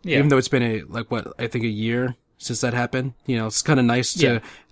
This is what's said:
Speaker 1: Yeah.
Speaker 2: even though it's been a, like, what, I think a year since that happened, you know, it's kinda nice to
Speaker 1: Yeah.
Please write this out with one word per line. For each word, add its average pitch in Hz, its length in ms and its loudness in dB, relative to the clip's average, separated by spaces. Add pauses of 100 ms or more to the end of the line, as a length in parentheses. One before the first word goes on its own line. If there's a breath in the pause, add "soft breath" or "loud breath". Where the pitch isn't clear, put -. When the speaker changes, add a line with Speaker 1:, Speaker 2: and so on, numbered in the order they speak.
Speaker 1:
Yeah. 160 160 0
Speaker 2:
even 143 100 4
though 139 80 6
it's 127 100 2
been 127 160 2
a, 113 200 -2
like, 113 280 -8
what, 117 260 -6
I 120 100 -6
think 113 180 -4
a - 40 0
year 117 460 -2 (220)
since - 240 -6
that 123 120 0
happened, 127 400 -4 (120)
you 131 100 -2
know, 113 120 -2
it's - 140 -2
kinda 135 220 2
nice 120 300 2
to 165 120 4
Speaker 1:
Yeah. 120 140 2 (320 loud breath)